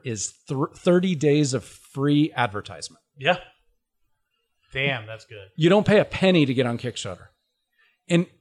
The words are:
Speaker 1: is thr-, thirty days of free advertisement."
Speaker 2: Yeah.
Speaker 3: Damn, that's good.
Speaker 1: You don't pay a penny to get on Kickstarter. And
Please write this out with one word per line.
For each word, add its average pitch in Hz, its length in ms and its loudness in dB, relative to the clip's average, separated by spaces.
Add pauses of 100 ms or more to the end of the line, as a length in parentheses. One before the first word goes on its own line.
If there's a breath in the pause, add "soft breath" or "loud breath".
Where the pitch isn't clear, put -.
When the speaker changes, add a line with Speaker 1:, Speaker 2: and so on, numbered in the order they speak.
Speaker 1:
is 110 260 -8 (180)
thr-, 139 180 -2 (100)
thirty 180 400 2
days 143 400 2
of 110 80 -4
free 147 720 -2
advertisement." 101 680 -6 (160)
Speaker 2:
Yeah. 156 200 0 (1400)
Speaker 3:
Damn, 131 340 -4
that's 110 180 -16
good. 98 300 -20
Speaker 1:
You 160 140 2
don't 202 180 4
pay 208 120 6
a 165 60 2
penny 180 400 2
to 127 80 -4
get 120 140 0
on 117 100 -4
Kickstarter. 107 520 -12 (800)
And - 180 2 (140)